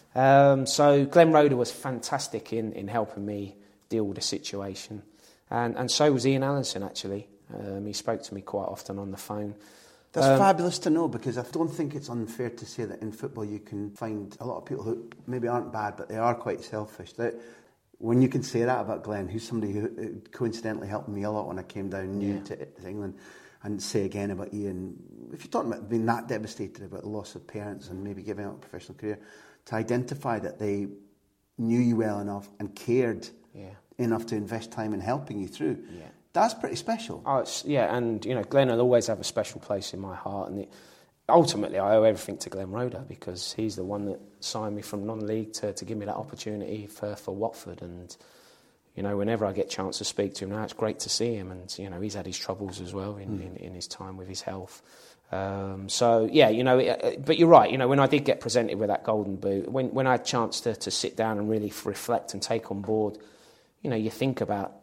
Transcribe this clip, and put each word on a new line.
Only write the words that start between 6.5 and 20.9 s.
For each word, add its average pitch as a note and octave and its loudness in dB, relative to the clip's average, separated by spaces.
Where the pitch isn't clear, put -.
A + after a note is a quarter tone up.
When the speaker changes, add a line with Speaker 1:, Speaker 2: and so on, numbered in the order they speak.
Speaker 1:
actually. G2 -8
Um, G2+ -8
he G#2 -8
spoke A2 -4
to - -14
me G2 -8
quite G2 -4
often G2 -8
on G2 -8
the G2 -10
phone. G#2 -8
Speaker 2:
That's D3 4
Speaker 1:
Um, C3+ 10
Speaker 2:
fabulous F3 6
to D3+ 0
know, D#3+ 4
because A#2 -4
I B2 -4
don't D#3+ 0
think D3 -4
it's C#3 -10
unfair A#2+ -6
to - -14
say - -6
that G2 -10
in G#2+ -6
football - -8
you G#2 -6
can G#2 -8
find G#2+ -8
a A#2 -8
lot A#2+ -6
of - -14
people - -8
who A2+ -6
maybe B2 -4
aren't A#2+ -2
bad, G#2+ -4
but - -12
they A2 -6
are A#2 2
quite G#2+ -4
selfish. G#2+ -10
That A#2 -2
when A#2+ 4
you B2+ 6
can B2+ 0
say A#2 0
that B2 2
about G#2+ -4
Glenn, G2+ -4
who's A2 -8
somebody G#2 -4
who, G#2 -2
uh, - -10
coincidentally A2 -4
helped G2+ -6